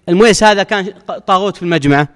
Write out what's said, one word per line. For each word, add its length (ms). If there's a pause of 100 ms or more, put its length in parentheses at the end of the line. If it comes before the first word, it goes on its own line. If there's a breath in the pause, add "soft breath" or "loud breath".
المويس 340
هذا 200
كان 220
ق-، 320
طاغوت 400
في 60
المجمعة، 520